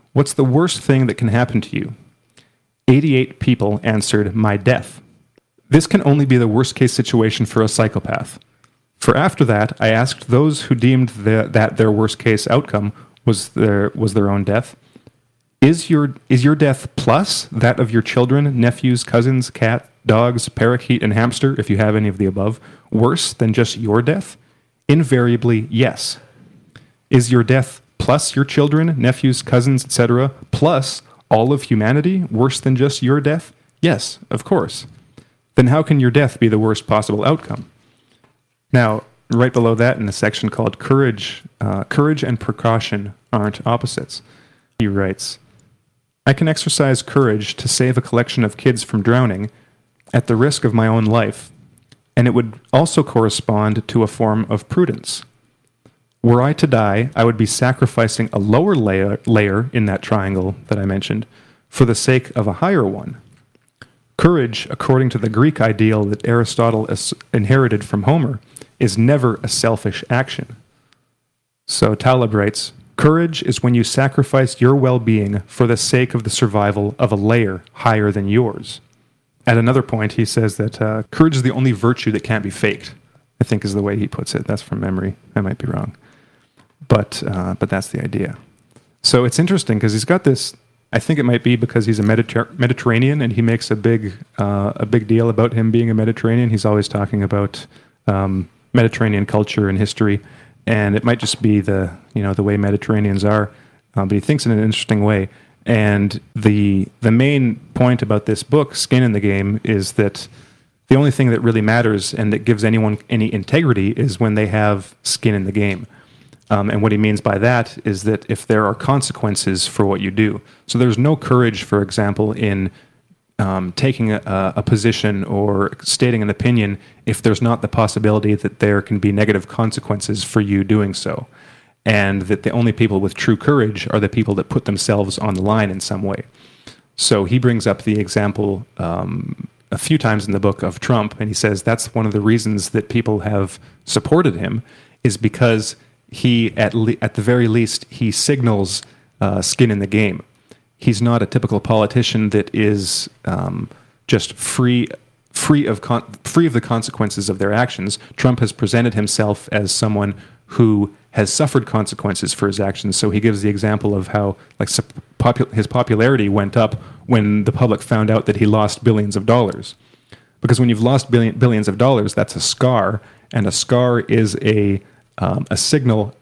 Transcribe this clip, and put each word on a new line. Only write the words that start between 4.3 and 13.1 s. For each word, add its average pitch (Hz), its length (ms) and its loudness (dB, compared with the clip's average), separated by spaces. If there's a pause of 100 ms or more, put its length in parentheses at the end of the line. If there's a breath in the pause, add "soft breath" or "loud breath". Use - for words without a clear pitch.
"My 107 220 2
death." 110 440 -2 (680)
This 160 180 4
can - 200 2
only 143 200 4
be 131 100 4
the 120 120 4
worst 120 260 0
case 123 180 2
situation 110 540 0
for - 160 2
a 110 60 2
psychopath. - 680 -2 (600)
For - 180 4
after 143 300 2
that, 110 340 2
I 110 80 2
asked 113 400 0
those 143 340 2
who - 120 0
deemed 123 360 2
the, 107 400 0
that 110 280 2
their 110 120 4
worst 107 280 0
case 110 300 0
outcome 104 440 -2 (320 loud breath)